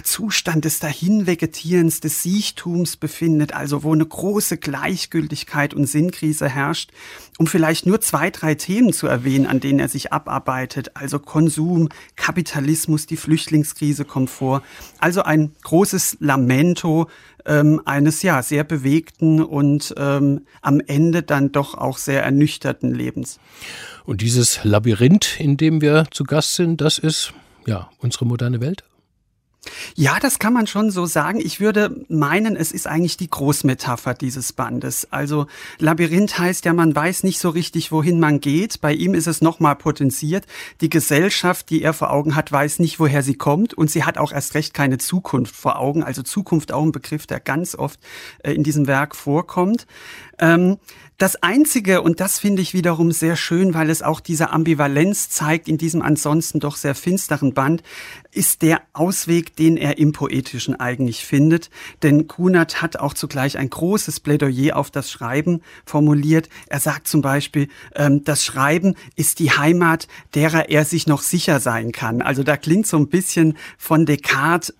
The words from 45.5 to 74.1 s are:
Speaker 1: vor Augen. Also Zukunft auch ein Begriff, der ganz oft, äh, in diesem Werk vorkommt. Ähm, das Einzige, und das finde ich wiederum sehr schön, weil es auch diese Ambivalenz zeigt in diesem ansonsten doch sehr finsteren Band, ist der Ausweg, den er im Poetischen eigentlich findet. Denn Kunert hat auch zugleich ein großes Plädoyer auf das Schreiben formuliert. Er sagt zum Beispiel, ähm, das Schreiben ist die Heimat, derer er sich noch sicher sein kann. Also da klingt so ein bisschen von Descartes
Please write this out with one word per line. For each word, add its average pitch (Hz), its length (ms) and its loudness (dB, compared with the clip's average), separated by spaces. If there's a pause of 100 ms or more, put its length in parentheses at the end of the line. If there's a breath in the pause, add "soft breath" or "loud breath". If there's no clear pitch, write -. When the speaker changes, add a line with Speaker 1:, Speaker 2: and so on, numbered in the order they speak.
Speaker 1:
vor - 240 -4
Augen. 143 240 0
Also 135 200 -6
Zukunft 170 500 -2
auch 143 120 -2
ein 151 80 0
Begriff, 151 340 -10
der 131 140 -8
ganz 160 340 -4
oft, - 260 -8 (440 loud breath)
äh, 139 80 -2
in 151 100 0
diesem 147 240 2
Werk 139 280 0
vorkommt. 180 720 -2 (520 loud breath)
Ähm, 180 400 4 (400 loud breath)
das - 240 0
Einzige, 196 580 2
und 165 200 0
das 190 180 -2
finde 196 240 0
ich - 120 -4
wiederum 170 360 2
sehr 160 240 0
schön, 175 400 0
weil 160 160 2
es 160 120 -2
auch 156 180 -2
diese 160 300 -2
Ambivalenz 156 800 2
zeigt 160 360 -2
in 156 100 0
diesem 160 240 -2
ansonsten 151 600 0
doch 143 160 -4
sehr 139 180 -4
finsteren 147 600 -2
Band, 143 280 0 (480 loud breath)
ist - 320 -2
der 160 200 2 (100)
Ausweg, 170 640 -2
den 160 200 4
er 143 220 -2
im 151 140 4
Poetischen 131 640 -4
eigentlich 123 460 -4
findet. 156 460 2 (340 loud breath)
Denn 151 240 4
Kunert 175 540 2
hat 165 160 -4
auch 143 160 -4
zugleich 139 440 -4
ein 135 100 -2
großes 180 520 -2
Plädoyer 143 560 0
auf 139 160 -2
das 139 180 -6
Schreiben 151 500 -2 (240 loud breath)
formuliert. 151 640 2 (200 loud breath)
Er 143 100 -4
sagt - 300 -4
zum 156 120 2
Beispiel, 139 460 -2 (300 loud breath)
ähm, 147 260 4
das 147 220 -2
Schreiben 160 500 0 (220 loud breath)
ist - 240 -2
die 151 100 2
Heimat, 165 560 2 (300 loud breath)
derer 156 320 2
er 151 160 4
sich 165 240 0
noch 143 140 2
sicher 165 360 0
sein 113 320 -2
kann. 117 320 -4
Also 139 220 0
da 143 120 2
klingt 175 300 2
so - 100 0
ein 147 120 4
bisschen 165 480 2 (200 loud breath)
von 160 300 2
Descartes 147 720 0